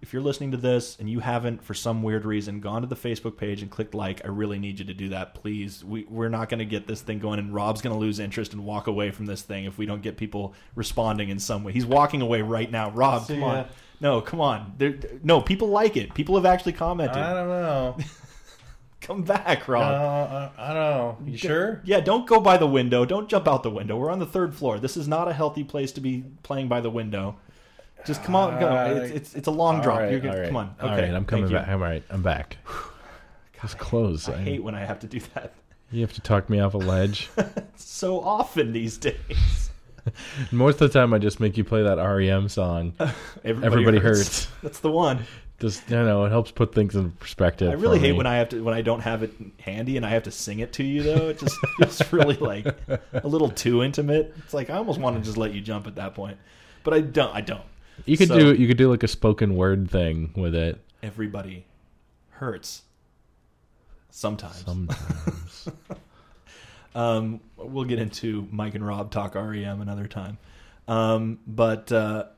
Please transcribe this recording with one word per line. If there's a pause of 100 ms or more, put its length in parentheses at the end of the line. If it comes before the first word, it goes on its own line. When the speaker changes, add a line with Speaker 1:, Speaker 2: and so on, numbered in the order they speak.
Speaker 1:
if
you're
listening
to
this
and
you
haven't,
for
some
weird
reason,
gone
to
the
Facebook
page
and
clicked
like,
I
really
need
you
to
do
that,
please.
We,
we're
not
gonna
get
this
thing
going,
and
Rob's
gonna
lose
interest
and
walk
away
from
this
thing
if
we
don't
get
people (220)
responding
in
some
way.
He's
walking
away
right
now.
Rob,
Speaker 2:
See
Speaker 1:
come
on.
Speaker 2:
ya. (360)
Speaker 1:
No,
come
on.
There, (280)
no,
people
like
it.
People
have
actually
commented.
Speaker 2:
I
don't
know.
Speaker 1:
<laughs>
Come
back,
Rob.
Speaker 2:
No,
I,
I
don't
know.
You
Speaker 1:
D-,
Speaker 2:
sure?
Speaker 1:
yeah,
don't
go
by
the
window.
Don't
jump
out
the
window.
We're
on
the
third
floor.
This
is
not
a
healthy
place
to
be (200)
playing
by
the
window. (680)
Just
come
on,
go.
Speaker 2:
Uh,
Speaker 1:
It's,
it's,
it's
a
long
Speaker 2:
all
Speaker 1:
drop.
Speaker 2:
right,
Speaker 1:
You're
good.
Speaker 2:
all
right.
Speaker 1:
Come
on.
Speaker 2:
All
Speaker 1:
Okay,
Speaker 2:
right,
I'm
coming
Speaker 1:
thank
you.
Speaker 2:
back.
All
right,
I'm
back.
Speaker 1:
<sighs>
Speaker 2:
It's
close.
Speaker 1:
I
Speaker 2:
I
Speaker 1:
hate
when
I
have
to
do (140)
that. (360)
Speaker 2:
You
have
to
talk
me
off
a
ledge.
Speaker 1:
<laughs>
So
often
these
days. (340)
Speaker 2:
<laughs>
Most
of
the
time,
I
just
make
you
play
that
R
E
M
song.
Speaker 1:
<laughs>
Everybody
Speaker 2:
Everybody
Speaker 1:
Hurts.
Speaker 2:
Hurts. (140)
Speaker 1:
That's
the
one. (380)
Speaker 2:
Just,
you
know,
it
helps
put
things
in
perspective
Speaker 1:
I
really
Speaker 2:
for
Speaker 1:
hate
Speaker 2:
me.
Speaker 1:
when
I
have
to,
when
I
don't
have
it (300)
handy
and
I
have
to
sing
it
to
you,
though.
It
just (120)
Speaker 2:
<laughs>
Speaker 1:
feels
really,
like, (480)
a
little
too
intimate.
It's
like,
I
almost
want
to
just
let
you
jump
at
that
point, (440)
but
I
don't.
I
don't. (460)
Speaker 2:
You
could
Speaker 1:
So
Speaker 2:
do,
you
could
do,
like,
a
spoken
word
thing
with
it. (240)
Speaker 1:
Everybody (640)
hurts (1300)
sometimes.
Speaker 2:
Sometimes.
Speaker 1:
<laughs> (1120)
Um, (160)
we'll
get
into
Mike
and
Rob
talk
R
E
M
another
time. (500)
Um,
but,
uh, (140)